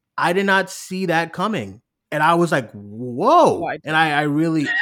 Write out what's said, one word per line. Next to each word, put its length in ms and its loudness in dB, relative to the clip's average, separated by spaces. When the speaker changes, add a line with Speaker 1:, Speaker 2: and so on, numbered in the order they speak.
Speaker 1:
I 160 0
did 120 0
not 240 2
see 380 -8
that 260 -2
coming. 480 -6
And 100 -2
I 140 4
was 160 2
like, 220 -2
"Whoa." 880 2
Speaker 2:
Oh, 40 -6
I 120 -6
did. 80 -18
Speaker 1:
And 100 -2
I, 160 4
I 120 0
really, 440 0